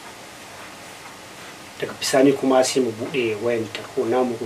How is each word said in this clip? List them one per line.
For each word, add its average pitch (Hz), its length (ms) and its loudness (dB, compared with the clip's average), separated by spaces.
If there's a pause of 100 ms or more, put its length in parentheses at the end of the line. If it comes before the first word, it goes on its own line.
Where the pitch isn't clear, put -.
(1800)
Daga - 180 -4
bisani 135 340 6
kuma 131 320 6
sai - 160 2
mu 117 120 2
buɗe 120 500 -2
wayan 117 300 0
tarho 113 340 -4
namu 120 320 2
ko 117 80 -6